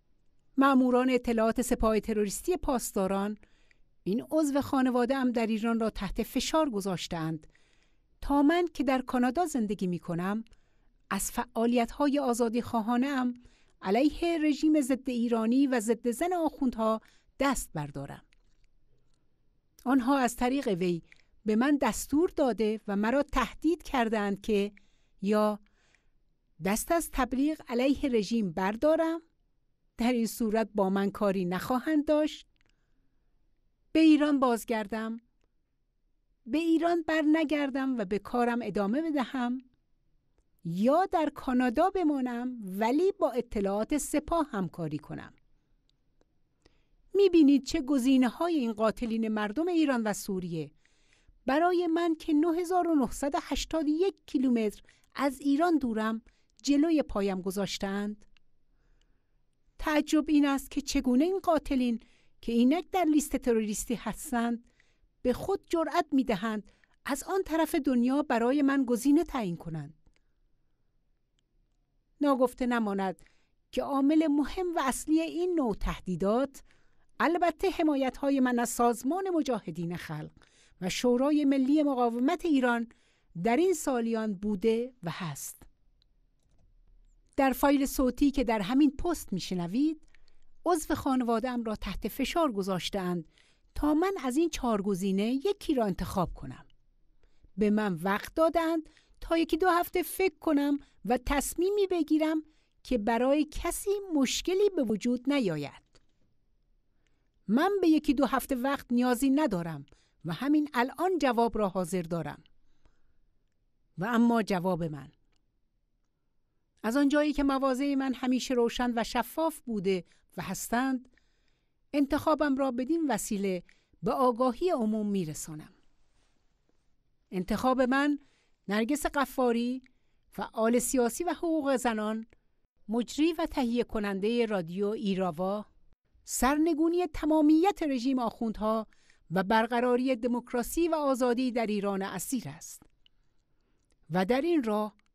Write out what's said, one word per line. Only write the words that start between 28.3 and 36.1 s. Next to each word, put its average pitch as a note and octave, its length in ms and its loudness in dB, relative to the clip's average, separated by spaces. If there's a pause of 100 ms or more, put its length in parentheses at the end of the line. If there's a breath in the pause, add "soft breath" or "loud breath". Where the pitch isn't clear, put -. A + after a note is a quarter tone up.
بردارم، D#4 720 0 (760)
در A#3+ 140 2
این A#3 140 0
صورت A3 480 -2
با G3 160 2
من G3 200 0
کاری G3 340 0
نخواهند B3+ 600 -2
داشت، D4+ 420 0 (1500)
به D#4 80 2
ایران D4+ 400 6
بازگردم، A3+ 800 -2 (1300)